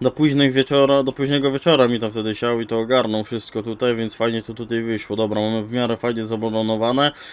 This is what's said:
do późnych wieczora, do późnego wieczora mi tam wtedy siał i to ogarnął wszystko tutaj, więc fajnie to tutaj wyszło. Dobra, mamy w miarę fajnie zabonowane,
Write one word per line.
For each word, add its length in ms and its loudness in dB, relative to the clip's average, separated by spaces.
do 100 0
późnych 420 2
wieczora, 500 4
do 100 -2
późnego 400 0
wieczora 360 4
mi 120 -2
tam 100 -4
wtedy 240 -4
siał 260 -2
i 60 -6
to 140 -2
ogarnął 440 0
wszystko 380 -6
tutaj, 340 -2
więc 180 -4
fajnie 280 -2
to 120 -12
tutaj 280 -4
wyszło. 340 -4
Dobra, 240 0
mamy 220 0
w 100 -10
miarę 240 0
fajnie 300 -4
zabonowane, 840 0